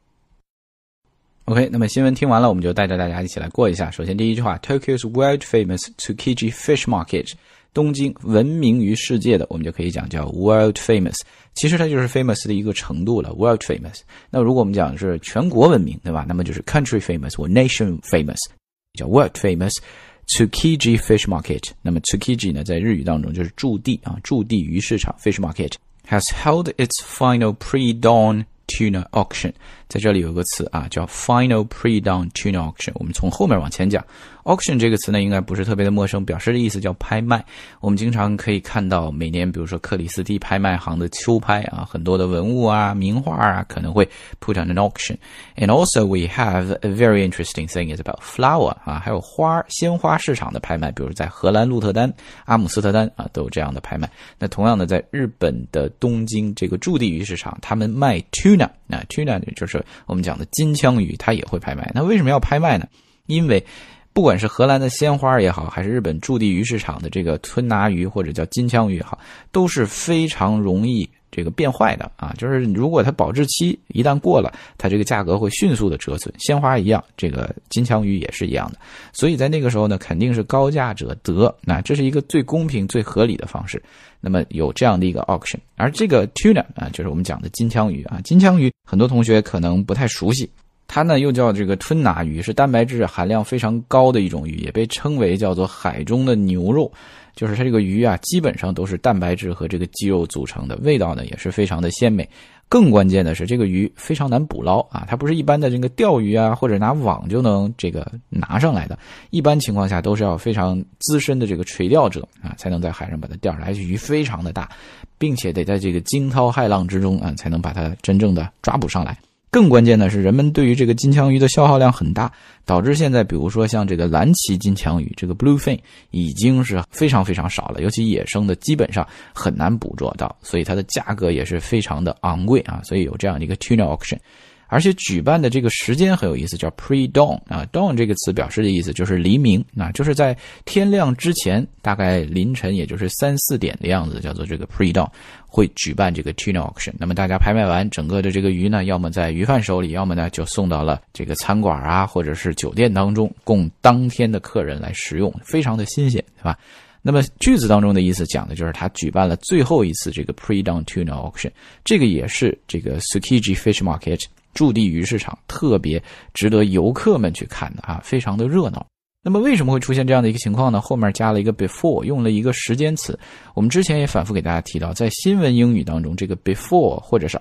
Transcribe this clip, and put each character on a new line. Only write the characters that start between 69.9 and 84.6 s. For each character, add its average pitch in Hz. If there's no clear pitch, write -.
常 107
容 98
易 117
这 87
个 82
变 143
坏 -
的 -
啊， -
就 117
是 135
如 113
果 156
它 120
保 78
质 135
期 -
一 123
旦 143
过 147
了， -
它 98
这 101
个 104
价 104
格 90
会 107
迅 180
速 107
的 76
折 -
损。 -
鲜 143
花 131
一 95
样， 107
这 90
个 64
金 120
枪 110
鱼 98
也 -
是 -
一 -
样 65
的， -
所 151
以 165
在 131
那 151
个 123
时 110
候 107
呢， 101
肯 85
定 123
是 113
高 135
价 131
者 -
得， 98
那 85
这 -
是 143
一 131
个 147
最 147
公 160
平、 107
最 117
合 104
理 117
的 -
方 -
式。 -
那 92
么 90
有 76